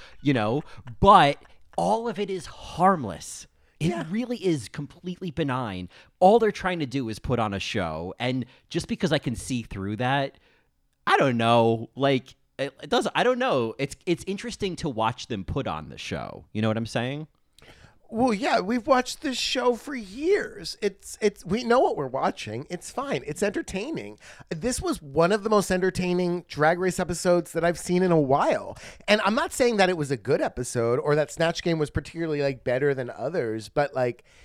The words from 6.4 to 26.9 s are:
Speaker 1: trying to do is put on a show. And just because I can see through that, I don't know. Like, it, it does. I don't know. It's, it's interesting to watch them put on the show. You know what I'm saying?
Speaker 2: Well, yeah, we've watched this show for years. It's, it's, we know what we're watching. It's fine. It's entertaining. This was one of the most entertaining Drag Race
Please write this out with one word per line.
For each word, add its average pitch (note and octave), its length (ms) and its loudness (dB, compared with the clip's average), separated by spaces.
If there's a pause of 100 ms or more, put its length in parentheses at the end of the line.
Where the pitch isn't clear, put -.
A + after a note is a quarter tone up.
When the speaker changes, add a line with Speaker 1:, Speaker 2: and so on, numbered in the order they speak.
Speaker 1:
trying F3+ 280 -4
to D3 60 -2
do B2+ 240 -4
is G#2+ 100 -8
put B2 200 0
on G#2+ 140 0
a G2 60 -2
show. F2 600 -4
And B2+ 260 -2 (240)
just - 180 -4
because F#3+ 240 -2
I D3+ 60 4
can B2+ 180 -4
see A#2+ 280 -4
through G2+ 340 -4
that, C#3 400 -2 (680)
I G4+ 100 6
don't C#3 200 4
know. A2+ 580 4
Like, C3+ 400 0 (220)
it, C3+ 240 -6
it D3+ 80 -14
does. A#3 260 2
I E3 80 2
don't B3 160 2
know. C#3 400 0
It's, C3+ 260 -6
it's F3+ 220 0
interesting G3+ 500 -6
to E3 120 -6
watch A2 380 -2
them G2+ 160 -6
put B2+ 240 -4
on D#2 220 -6
the C2 80 -16
show. - 560 -10
You G#2+ 80 -4
know A2 80 2
what A2 80 0
I'm A2+ 80 -4
saying? C3 420 -6 (840)
Speaker 2:
Well, A#3 220 2
yeah, A3+ 280 0
we've G#3 260 -2
watched - 360 0
this C4 180 -4
show B3 340 0
for C4 220 -10
years. A#3+ 880 -4
It's, - 360 -6
it's, G#3 240 0
we G#3+ 200 -2
know A#3+ 160 4
what - 180 2
we're C#3+ 80 -4
watching. C3 640 -4
It's - 220 -10
fine. A#3+ 340 -4
It's D3 160 -8
entertaining. G3 800 -6 (300)
This G3 300 -4
was E4+ 220 -4
one D#3 300 2
of G#3+ 100 2
the G#3+ 80 -4
most G#3 220 4
entertaining F3+ 760 0
Drag D#3 300 2
Race F3+ 220 -2